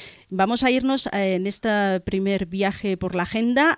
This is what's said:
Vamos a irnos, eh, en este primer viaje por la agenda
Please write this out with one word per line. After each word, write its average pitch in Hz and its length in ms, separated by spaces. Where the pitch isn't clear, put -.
Vamos 196 320
a 262 80
irnos, 262 380
eh, 190 260
en 185 140
este 202 540
primer 190 440
viaje 190 520
por 180 180
la 175 80
agenda 240 540